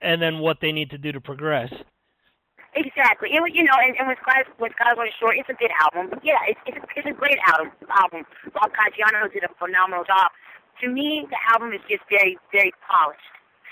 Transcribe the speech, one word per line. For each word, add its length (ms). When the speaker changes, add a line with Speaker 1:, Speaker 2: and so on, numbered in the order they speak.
Speaker 1:
and 200
then 180
what 220
they 120
need 180
to 80
do 140
to 80
progress. 520
Speaker 2:
Exactly. 560
And, 220
you 80
know, 160
and, 200
and 100
with 140
Skies, 240
with 160
Skies 240
on 80
the 140
Shore, 140
it's 140
a 60
good 160
album. 420
Yeah, 140
it's, 180
it's, 180
it's 100
a 80
great 320
album. 240
album. 340
Bob 220
Caggiano 580
did 120
a 60
phenomenal 420
job. 280
To 60
me, 420
the 80
album 200
is 160
just 220
very, 260
very 220
polished. 400